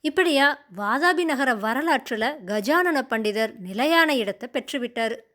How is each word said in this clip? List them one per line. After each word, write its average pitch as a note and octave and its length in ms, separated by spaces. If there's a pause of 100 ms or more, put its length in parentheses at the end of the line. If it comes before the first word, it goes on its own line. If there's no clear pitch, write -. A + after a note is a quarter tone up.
இப்படியா D4 640 (120)
வாதாபி D4 480
நகர C#4 300
வரலாற்றுல B3 800 (100)
கஜானன C4+ 560
பண்டிதர் A3 560
நிலையான C#4+ 560
இடத்தை A3+ 380
பெற்றுவிட்டாரு. A#3+ 680 (140)